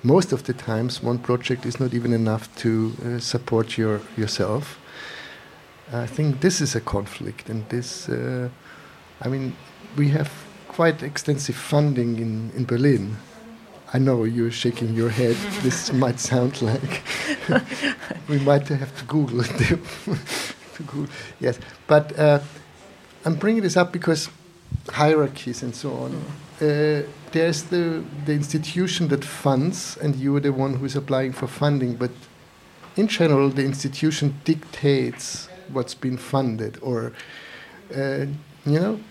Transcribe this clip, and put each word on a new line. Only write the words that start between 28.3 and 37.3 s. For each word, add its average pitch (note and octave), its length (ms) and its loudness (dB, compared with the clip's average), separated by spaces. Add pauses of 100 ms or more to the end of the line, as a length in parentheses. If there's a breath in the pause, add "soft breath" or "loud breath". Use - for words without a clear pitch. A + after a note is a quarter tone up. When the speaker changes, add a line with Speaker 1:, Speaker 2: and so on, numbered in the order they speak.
Speaker 1:
institution E3 720 0
that C#3 160 2
funds, C#3+ 800 0
and D3 140 2
you C#3 200 2
are C#3+ 40 4
the C#3+ 120 2
one C3+ 220 0
who B2+ 100 -2
is C#3 100 -4
applying C3+ 380 0
for C3 140 -4
funding. C3 480 2
But B2 160 -2 (840)
in G#3+ 140 4
general, D3 400 6
the C3+ 160 2
institution C#3 720 0 (100)
dictates C#3 1040 0 (240)
what's B2+ 220 -4
been B2+ 240 -4
funded, A2+ 640 -2
or, A#2+ 320 -4 (840 loud breath)